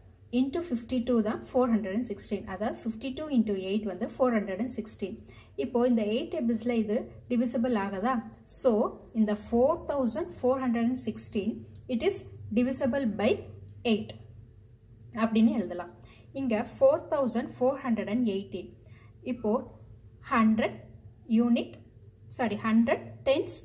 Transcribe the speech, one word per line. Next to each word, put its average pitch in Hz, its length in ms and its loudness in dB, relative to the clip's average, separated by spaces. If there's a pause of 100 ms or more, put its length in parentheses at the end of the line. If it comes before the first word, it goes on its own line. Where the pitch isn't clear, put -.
(380)
into 277 300 0
ஃபிஃப்டி 254 300 -4 (100)
டூ 247 60 2 (140)
தான் 339 200 -4
ஃபோர் 247 240 2
ஹண்ட்ரட் 202 260 0
அண்ட் 247 120 -2
சிக்ஸ்டீன். 202 420 -6
அதாவது 214 300 -4
ஃபிஃப்டி 240 360 -6
டூ 311 60 -8 (120)
into 208 180 2 (160)
எயிட் 214 220 -2
வந்து 180 220 -6
ஃபோர் 254 220 2
ஹண்ட்ரட் 196 280 -2
அண்ட் 262 120 -6
சிக்ஸ்டீன். - 400 -8 (480)
இப்போ 247 160 0 (100)
இந்த 220 220 4
எயிட் 294 220 -2
டேபிள்ஸ்ல 233 480 0
இது 208 160 0 (340)
டிவிசிபிள் 247 420 2 (100)
ஆகுதா? 202 300 -2 (460)
So, 247 120 4 (480)
இந்த 208 140 4 (120)
ஃபோர் 269 340 4 (100)
தௌசண்ட் 285 460 0
ஃபோர் 262 280 2
ஹண்ட்ரட் 233 260 2
அண்ட் 254 180 -4
சிக்ஸ்டீன் 214 440 -4 (420)
it 233 160 -2
is 392 80 -2 (400)
divisible 262 500 0 (120)
by 220 100 4 (640)
eight 214 200 0 (1120)
அப்படின்னு 220 360 6
எழுதலாம். 175 340 -6 (500)
இங்க 226 200 0 (140)
ஃபோர் 294 280 6 (100)
தௌசண்ட் 262 440 0
ஃபோர் 269 280 2
ஹண்ட்ரட் 208 280 0
அண்ட் 240 220 2
எயிட்டீன். 196 340 -8 (640)
இப்போ 214 200 -2 (800)
ஹண்ட்ரட் 220 460 4 (600)
யூனிட், 240 360 2 (600)
sorry, 214 200 0 (100)
hundred 226 360 4 (240)
tens 277 380 2